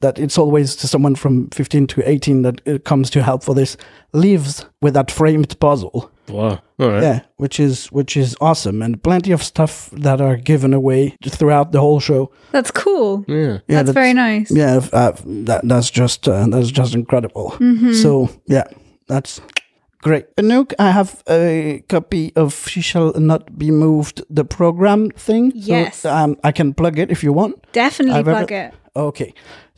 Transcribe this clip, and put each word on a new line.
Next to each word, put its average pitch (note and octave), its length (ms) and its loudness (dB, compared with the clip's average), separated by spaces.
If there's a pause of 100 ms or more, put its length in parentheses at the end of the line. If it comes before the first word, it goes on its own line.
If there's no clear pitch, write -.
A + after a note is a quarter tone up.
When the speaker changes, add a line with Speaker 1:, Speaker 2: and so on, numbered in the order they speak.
Speaker 1:
that C3+ 180 0
it's D3 200 -2
always D3 400 2
someone C#3 380 0
from B2+ 340 0
fifteen C#3 380 0
to - 200 -4
eighteen C#3 340 2
that, B2 260 -2
uh, C#3+ 100 -2
comes C3+ 320 -2
to C#3 120 0
help B2 220 -2
for C#3 100 -2
this C3+ 220 -2 (360)
lives D#3 520 0 (160)
with C#3+ 140 2
that C3+ 160 0
framed D#3 500 0
puzzle. C#3+ 500 -2 (180)
Speaker 2:
Wow. G#2 320 -4 (180)
All C3 120 2
right. G#2 120 0
Speaker 1:
Yeah, A#2+ 180 0 (160)
which C#3 220 -4
is, C#3 320 0
which C#3 260 -4
is C3 240 0
awesome, D3+ 420 0
and A#2 200 -4
plenty F3+ 300 2
of D#3 100 0
stuff - 500 -4
that C#3 280 0
are C3+ 160 2
given C3+ 380 2
away C3+ 420 2 (100)
throughout D3 460 2
the D3 80 4
whole D3 200 4
show. C3+ 300 0 (220)
Speaker 3:
That's C4 180 0
cool. G#3 560 0
Speaker 2:
Yeah. C#3+ 400 -2
Speaker 1:
Yeah, D3 160 2
Speaker 3:
That's C3+ 80 2
very B3+ 220 2
Speaker 1:
that's, A3 380 0
Speaker 3:
nice. - 0 -
Speaker 1:
yeah, D3 260 4
f-, C3 180 -2
uh, A#2+ 180 2 (120)
that, A2 420 -4
that's A#2+ 240 2
just, - 380 -2
uh, G2+ 200 2
that's A#2+ 220 0
just B2 240 -2
incredible. A#2 640 -4
Speaker 3:
Mm-hmm. A#3+ 360 2
Speaker 1:
So, C#3+ 340 2 (180)
yeah, C3+ 180 0 (440)
that's - 320 -6 (640)
great. D3+ 240 0 (100)
Anouk, A#3+ 420 0
I G3+ 120 4
have F#3+ 400 0
a D#3+ 580 0
copy D#3+ 480 -4
of D3+ 320 -2
She F3 140 -6
Shall E3 320 0
Not D#3 440 0
Be D3+ 120 -2
Moved, D#3 580 0
the D3+ 160 -2
program G3 680 0
thing. A#3 400 0
So, B3+ 40 -18 (160)
Speaker 3:
Yes. E3+ 320 -2
Speaker 1:
um, D3+ 400 0
I D3 80 2
can C#3+ 220 0
plug E3 240 0
it F3+ 120 -2
if E3 140 -2
you C#3+ 80 2
want. F#3 220 0 (180)
Speaker 3:
Definitely B3+ 480 0
Speaker 1:
I've D#3 80 0
ever A3 180 2
Speaker 3:
plug G#3 60 -10
it. F#3 220 -10 (200)
Speaker 1:
Okay. C#3+ 380 -6 (460)